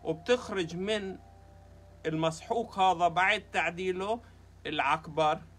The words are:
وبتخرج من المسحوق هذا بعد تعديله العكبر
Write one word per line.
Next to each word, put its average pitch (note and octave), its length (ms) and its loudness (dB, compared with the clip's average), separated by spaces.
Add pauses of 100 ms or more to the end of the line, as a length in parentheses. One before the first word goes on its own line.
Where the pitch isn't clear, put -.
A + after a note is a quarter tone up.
وبتخرج E3+ 720 -2
من G3 420 -4 (880)
المسحوق D#3+ 720 -2
هذا F3+ 280 6
بعد F#3+ 360 2 (100)
تعديله F#3 640 -2 (460)
العكبر D3+ 760 0 (180)